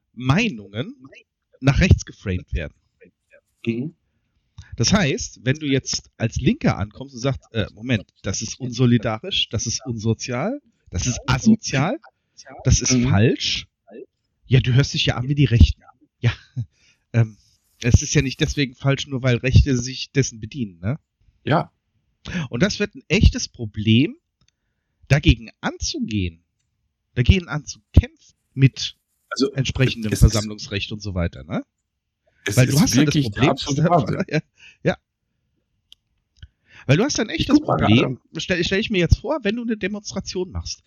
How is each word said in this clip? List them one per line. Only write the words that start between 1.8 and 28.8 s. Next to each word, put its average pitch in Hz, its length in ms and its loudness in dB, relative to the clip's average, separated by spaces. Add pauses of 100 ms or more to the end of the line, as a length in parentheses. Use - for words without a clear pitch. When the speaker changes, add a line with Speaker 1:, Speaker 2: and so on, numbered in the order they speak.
Speaker 1:
geframed - 480 -8
werden. 76 200 -6 (920)
Speaker 2:
Mhm. 120 300 -4 (800)
Speaker 1:
Das - 160 0
heißt, 185 520 0
wenn 131 140 0
du 156 100 -8
jetzt - 500 -2
als 110 200 -4
Linker 131 400 0
ankommst 131 360 -10
und 117 80 -14
sagst, 135 300 -4
äh, 107 240 -4
"Moment, 110 300 -2 (180)
das - 180 -6
ist - 180 -10
unsolidarisch, 120 880 0
das - 180 -6
ist - 180 -6
unsozial, 123 760 -4 (300)
das - 160 -4
ist 123 220 -4
asozial, 220 720 0 (640)
das - 180 2
ist 123 120 -2
Speaker 2:
Mhm. 127 160 2
Speaker 1:
falsch", 120 580 0 (800)
ja, 131 160 4
du 127 120 0
hörst 135 200 2
dich 156 120 -4
ja 131 100 -2
an 123 120 -6
wie 143 80 -2
die 143 100 4
Rechten. - 380 6 (360)
Ja, 113 120 0 (240)
<laughs> 113 120 -8 (460)
ähm, 110 240 0 (440)
es 117 200 6
ist - 140 -6
ja 147 60 4
nicht 131 180 -2
deswegen 135 360 -2
falsch, 139 320 -2
nur 135 140 -6
weil 127 160 0
Rechte 127 400 4
sich 127 340 -10
dessen 131 280 -2
bedienen, 107 400 -10
ne? 104 180 -6 (460)
Speaker 2:
Ja. 143 280 0 (800)
Speaker 1:
Und 117 140 -2
das 110 160 0
wird 104 160 -6
ein - 140 -20
echtes - 380 2
Problem, 113 680 0 (920)
dagegen 139 420 2 (120)
anzugehen, 113 840 -6 (720)
dagegen 147 340 4
anzukämpfen - 880 -2 (180)
mit - 420 2 (340)